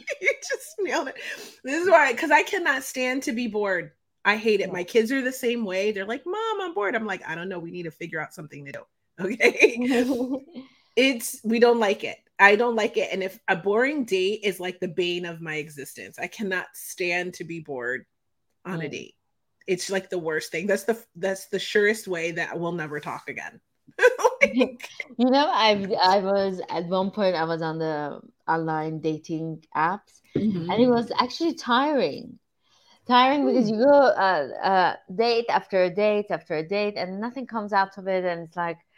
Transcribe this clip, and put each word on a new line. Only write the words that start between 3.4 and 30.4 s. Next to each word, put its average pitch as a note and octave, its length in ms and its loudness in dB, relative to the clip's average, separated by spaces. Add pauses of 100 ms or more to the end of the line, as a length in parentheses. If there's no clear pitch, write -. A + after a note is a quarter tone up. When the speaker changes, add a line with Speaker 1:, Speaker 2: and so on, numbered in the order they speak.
Speaker 2:
bored. G3 460 -2 (320)
I G#3 120 2
hate G#3+ 240 2
it. F#3+ 60 -2
Speaker 1:
Yeah. F3+ 60 -8
Speaker 2:
My F3+ 120 -4
kids A3+ 280 2
are C4+ 100 0
the B3+ 100 -2
same A#3+ 320 -2
way. G3 280 -2
They're G3 120 -6
like, A#3+ 220 -8
"Mom, G#4 340 -4
I'm F4 140 -6
bored." G4 220 -2
I'm A3 100 -4
like, F#3 200 -8
"I D#3+ 100 -6
don't F3 120 -8
know. F3 120 -8
We E3+ 100 -12
need F3+ 140 -10
to D#3+ 80 -10
figure E3 280 -10
out - 140 -10
something C#3+ 320 -16
to C#3 60 -16
do." - 80 -14 (380)
<laughs> - 20 -10
Okay? A#3 580 4
Speaker 1:
<laughs> B3+ 680 0 (520)
Speaker 2:
It's, B3+ 480 2
we A3+ 140 2
don't A#3 200 8
like G#3+ 260 0
it. G#2 120 -8 (220)
I G3+ 180 8
don't A#3+ 180 2
like G#3+ 220 0
it. - 160 -2
And F#3+ 100 -2
if F#3 160 -6 (100)
a F#3+ 80 4
boring A#3+ 500 0
date F#3+ 360 0
is, G3 160 -2
like, F3+ 220 -8
the F3+ 80 -4
bane F3 380 -2
of E3 160 -10
my D#3 140 -6
existence, C#3+ 640 -12
I E3 80 -8
cannot F#3 460 -6
stand F3 640 -4
to F3 100 -12
be E3 160 -10
bored B2 460 -8 (580)
on F#3 160 -8
a D3+ 60 -8
Speaker 1:
Mm. - 60 -8
Speaker 2:
date. - 220 -14 (520)
It's, F#3 240 -4
like, G3 180 -2
the F#3 100 -4
worst D#3+ 320 -4
thing. E3+ 160 -6
That's G3+ 180 0
the, A3+ 120 0 (180)
that's F#3+ 340 -6
the F#3+ 100 -4
surest G#3 500 2
way E3+ 220 -2
that E3 280 -6
we'll E3+ 140 -4
never D#3 260 -6
talk C#3+ 300 -10
again. G2 320 -12 (380)
<laughs> - 20 0 (400)
Like - 480 0 (160)
Speaker 1:
<laughs> - 140 -20
You B3 120 4
know, C#4+ 200 4
I've, G#3 420 2 (100)
I F#3+ 180 6
was, F#3+ 500 0
at E3+ 160 -4
one F#3+ 240 0
point, F#3 260 0
I D#3+ 80 0
was E3 160 -2
on D#3+ 180 -4
the D3+ 440 -4 (260)
online D#3+ 520 -2
dating D#3+ 640 -6 (120)
apps, E3+ 460 -4 (120)
Speaker 2:
Mm-hmm. F3+ 360 0